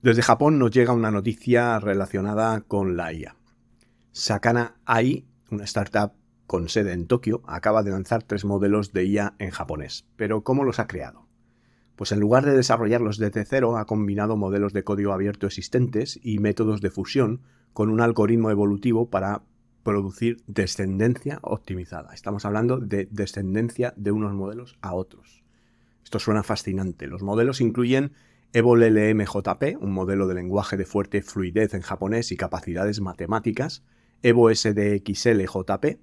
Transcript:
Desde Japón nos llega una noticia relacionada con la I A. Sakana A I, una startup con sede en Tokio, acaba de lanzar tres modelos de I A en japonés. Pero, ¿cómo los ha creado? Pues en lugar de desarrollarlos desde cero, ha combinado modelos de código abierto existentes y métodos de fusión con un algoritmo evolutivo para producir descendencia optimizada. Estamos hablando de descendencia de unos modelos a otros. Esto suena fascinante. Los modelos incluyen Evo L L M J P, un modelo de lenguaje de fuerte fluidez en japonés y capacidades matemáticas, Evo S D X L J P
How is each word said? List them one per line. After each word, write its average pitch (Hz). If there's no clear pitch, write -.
Desde 120
Japón 143
nos 120
llega 123
una 117
noticia 113
relacionada 104
con 98
la 82
I 78
A. -
Sakana 117
A 113
I, 131
una 104
startup 104
con 85
sede 101
en 87
Tokio, 123
acaba 107
de 101
lanzar 98
tres 101
modelos 101
de 92
I 101
A 101
en 98
japonés. 78
Pero, 107
¿cómo 135
los 123
ha 113
creado? -
Pues -
en 104
lugar 120
de 143
desarrollarlos 113
desde 107
cero, 120
ha 107
combinado 107
modelos 101
de 101
código 101
abierto 101
existentes 117
y 107
métodos 104
de 98
fusión 117
con 107
un 110
algoritmo 113
evolutivo 104
para 98
producir 101
descendencia 101
optimizada. 90
Estamos 101
hablando 113
de 101
descendencia 104
de 101
unos 107
modelos 104
a 92
otros. -
Esto -
suena 107
fascinante. 95
Los 87
modelos 117
incluyen 123
Evo 120
L 117
L 107
M 107
J 98
P, 156
un 101
modelo 95
de 92
lenguaje 92
de 98
fuerte 101
fluidez 101
en 95
japonés 101
y -
capacidades 92
matemáticas, 101
Evo 120
S 110
D 104
X 98
L 104
J 98
P -